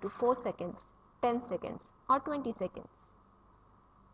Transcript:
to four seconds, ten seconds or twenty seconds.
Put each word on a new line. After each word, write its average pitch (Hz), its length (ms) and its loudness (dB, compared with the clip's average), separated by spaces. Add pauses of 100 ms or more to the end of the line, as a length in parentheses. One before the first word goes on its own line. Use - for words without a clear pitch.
to 202 80 -4
four 240 260 4
seconds, 185 440 -4 (420)
ten 240 260 4
seconds - 340 -6 (280)
or 269 120 6
twenty 285 360 -2
seconds. - 320 -6 (1200)